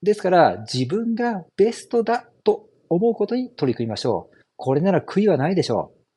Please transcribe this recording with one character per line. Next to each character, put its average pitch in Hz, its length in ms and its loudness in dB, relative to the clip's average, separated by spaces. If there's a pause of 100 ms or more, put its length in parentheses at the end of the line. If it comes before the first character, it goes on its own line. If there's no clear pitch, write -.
で 202 100 2
す 208 80 -6
か 185 80 0
ら、 151 280 6 (140)
自 127 140 -2
分 220 300 -2
が 220 280 -4 (120)
ベ 208 160 4
ス - 180 -16
ト 233 140 0
だ 226 260 -2 (140)
と - 240 0 (220)
思 185 200 2
う 226 60 0
こ 214 100 -2
と 233 100 -4
に 254 140 -4
取 135 220 -2
り 113 40 -2
組 117 120 -6
み - 20 -6
ま 110 80 -6
し - 80 -6
ょ 104 260 -2
う。 - 60 -20 (200)
こ 131 180 -2
れ 147 60 0
な 196 100 2
ら 175 100 2
悔 - 200 -4
い 214 60 4
は 175 100 4
な 135 120 0
い 190 60 -2
で 165 80 0
し - 80 -4
ょ 92 240 -4
う。 - 80 -20 (140)